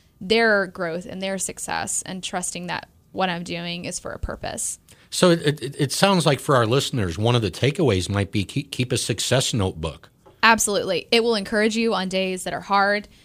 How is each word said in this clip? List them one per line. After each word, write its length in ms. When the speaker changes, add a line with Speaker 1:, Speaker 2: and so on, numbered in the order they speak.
Speaker 1:
their 480
growth 420
and 140
their 140
success 680
and 180
trusting 440
that 200
what 160
I'm 160
doing 400
is 140
for 140
a 60
purpose. 600
Speaker 2:
So 200
it, 320
it, 160
it 140
sounds 320
like 160
for 160
our 100
listeners, 520
one 180
of 60
the 80
takeaways 580
might 240
be 120
keep, 260
keep 220
a 40
success 560
notebook. 540
Speaker 1:
Absolutely. 680
It 120
will 120
encourage 420
you 180
on 140
days 360
that 100
are 80
hard, 460